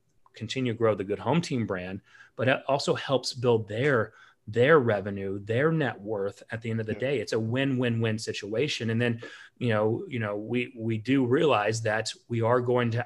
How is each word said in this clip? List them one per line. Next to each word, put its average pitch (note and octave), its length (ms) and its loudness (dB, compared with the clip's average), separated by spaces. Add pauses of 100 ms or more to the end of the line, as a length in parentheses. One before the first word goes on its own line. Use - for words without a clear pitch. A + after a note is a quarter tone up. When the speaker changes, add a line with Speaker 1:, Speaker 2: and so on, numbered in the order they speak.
(340)
Speaker 1:
continue B2 400 -4
grow A2 220 2
the F#2+ 80 -6
Good F#2+ 160 -4
Home C#3+ 220 2
Team A#2+ 260 -2
brand, F#2 340 -6 (340)
but A2+ 120 0
it - 200 0
also C#3 280 0
helps B2+ 360 -2
build A#2 360 0
their, A2+ 460 0 (340)
their B2+ 320 6
revenue, G2+ 640 0
their B2+ 260 2
net C#3+ 300 -2
worth G2+ 480 -4
at A2+ 140 -8
the A2+ 80 -4
end A2+ 80 -2
of G#2+ 80 -4
the A2 60 -2
Speaker 2:
Yeah. G#2 60 -6
Speaker 1:
day. B2 200 0
It's G#2 140 -4
a A#2 60 2
win-win-win A#2 800 0
situation. A2 720 -4
And A2+ 100 0
then, A#2 220 0 (380)
you B2 100 0
know, A2 380 2
you C3+ 100 -6
know, G#2 180 -4
we, A#2+ 400 -4
we A2+ 220 -2
do B2+ 300 2
realize A2+ 560 2
that A2 280 0 (180)
we A#2 120 -2
are A#2+ 180 4
going B2 300 2
to A#2 160 -2